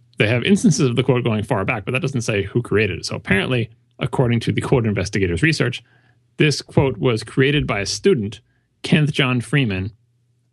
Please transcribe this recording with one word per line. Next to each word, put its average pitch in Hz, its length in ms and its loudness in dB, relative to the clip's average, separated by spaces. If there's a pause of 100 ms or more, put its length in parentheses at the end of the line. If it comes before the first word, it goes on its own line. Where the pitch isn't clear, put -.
(200)
they 107 80 2
have 120 160 0
instances 190 440 4
of 117 80 -2
the 127 80 2
quote 123 200 2
going 110 200 0
far 98 220 -2
back, 113 200 -4
but - 80 -4
that 127 80 -2
doesn't - 200 -2
say 104 220 -2
who 120 180 -2
created 101 380 0
it. - 60 -10
So - 100 -8
apparently, 127 540 0 (280)
according 120 440 0
to - 100 -2
the 110 100 -4
quote 123 240 0
investigator's 95 560 -2
research, 143 420 0 (540)
this 151 240 2
quote 135 360 0
was 127 260 0
created 143 420 0
by 120 140 -4
a 98 60 -4
student, 113 540 0 (420)
Kenneth 156 300 2
John 127 280 0
Freeman, 110 520 -2 (600)